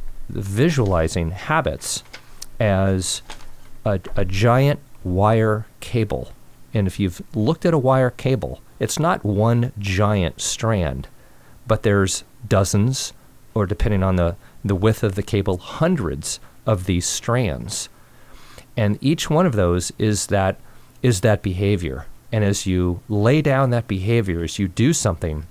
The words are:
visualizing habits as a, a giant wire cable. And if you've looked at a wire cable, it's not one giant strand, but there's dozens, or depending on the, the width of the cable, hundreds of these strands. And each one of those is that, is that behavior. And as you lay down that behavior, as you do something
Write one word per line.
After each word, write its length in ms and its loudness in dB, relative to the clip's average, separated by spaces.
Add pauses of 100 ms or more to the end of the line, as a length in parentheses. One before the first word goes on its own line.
(300)
visualizing 1000 0
habits 720 -4 (560)
as 600 0 (640)
a, 140 0 (160)
a 100 2
giant 540 2 (240)
wire 600 2 (140)
cable. 520 -4 (420)
And 140 2
if 120 -4
you've 220 -2 (140)
looked 300 0
at 80 4
a 40 4
wire 320 4
cable, 520 -2 (180)
it's 200 -4
not 240 0
one 540 2
giant 640 0
strand, 680 -2 (600)
but 160 0
there's 400 2 (240)
dozens, 680 2 (400)
or 120 0
depending 360 0
on 140 2
the, 200 2 (300)
the 100 0
width 280 2
of 120 0
the 80 -4
cable, 340 0
hundreds 840 -2 (260)
of 200 0
these 200 0
strands. 840 -4 (840)
And 260 0
each 280 0
one 160 4
of 80 2
those 460 2
is 280 0
that, 320 0 (420)
is 200 2
that 220 2
behavior. 640 -2 (240)
And 120 2
as 220 0
you 420 0
lay 360 2
down 260 2
that 180 0
behavior, 540 0
as 160 -6
you 100 0
do 260 2
something 580 -2